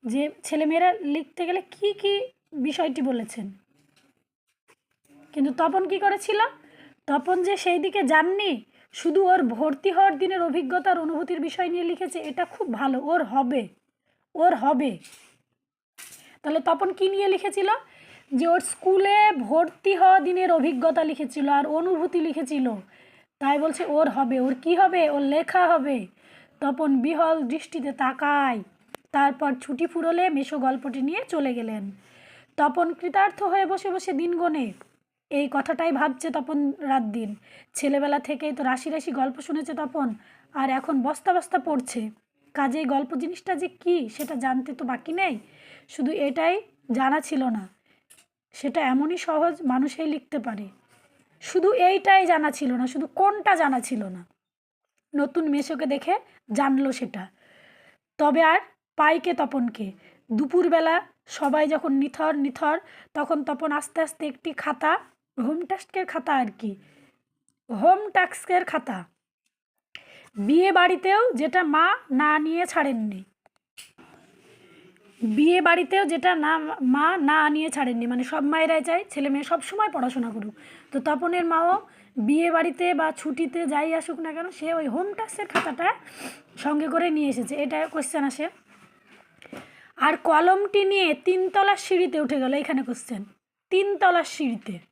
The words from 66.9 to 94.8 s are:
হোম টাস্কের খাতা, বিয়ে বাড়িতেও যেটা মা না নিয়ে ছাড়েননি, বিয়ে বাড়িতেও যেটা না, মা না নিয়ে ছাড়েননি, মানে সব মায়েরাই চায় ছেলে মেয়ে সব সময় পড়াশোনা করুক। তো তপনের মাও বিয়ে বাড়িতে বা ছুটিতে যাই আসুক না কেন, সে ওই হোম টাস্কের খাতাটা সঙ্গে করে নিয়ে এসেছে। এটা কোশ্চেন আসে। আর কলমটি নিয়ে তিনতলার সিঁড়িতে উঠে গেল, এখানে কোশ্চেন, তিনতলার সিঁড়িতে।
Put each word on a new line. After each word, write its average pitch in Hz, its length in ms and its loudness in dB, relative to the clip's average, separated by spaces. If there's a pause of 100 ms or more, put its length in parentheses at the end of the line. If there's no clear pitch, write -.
হোম 381 280 4
টাস্কের 370 540 0
খাতা, 226 400 -6 (1300)
বিয়ে 311 380 4
বাড়িতেও 381 600 4
যেটা 311 300 0
মা 330 340 2 (140)
না 294 280 2
নিয়ে 330 280 -2
ছাড়েননি, 220 580 -2 (2000)
বিয়ে 294 380 4
বাড়িতেও 349 440 4
যেটা 339 300 2
না, 311 240 0 (240)
মা 294 340 4
না 302 340 4
নিয়ে 311 200 0
ছাড়েননি, 247 360 -2
মানে 247 180 -2
সব 302 180 -4
মায়েরাই 320 420 2
চায় 349 260 0
ছেলে 285 180 -2
মেয়ে 277 160 -2
সব - 180 -2
সময় 427 300 -2
পড়াশোনা 254 380 -2
করুক। 214 240 -8 (380)
তো 269 80 -2
তপনের 339 440 0
মাও 339 420 2 (300)
বিয়ে 294 340 2
বাড়িতে 339 440 2
বা 311 180 0
ছুটিতে 311 540 -4
যাই 302 280 -2
আসুক 320 260 -6
না 320 120 -6
কেন, 339 180 -8
সে 330 240 -6
ওই 311 140 -2
হোম 359 240 -4
টাস্কের 415 340 -8
খাতাটা 339 480 -2 (640)
সঙ্গে 294 300 -2
করে 330 220 0
নিয়ে 302 180 0
এসেছে। 240 280 -4
এটা 302 300 -4
কোশ্চেন 302 380 -4
আসে। 294 240 -4 (1500)
আর 294 200 2
কলমটি 381 680 2
নিয়ে 381 300 2
তিনতলার 381 640 2
সিঁড়িতে 339 440 0
উঠে 285 200 -2
গেল, 262 140 0
এখানে 277 280 -2
কোশ্চেন, 226 420 -8 (460)
তিনতলার 370 540 2
সিঁড়িতে। 233 540 -6 (140)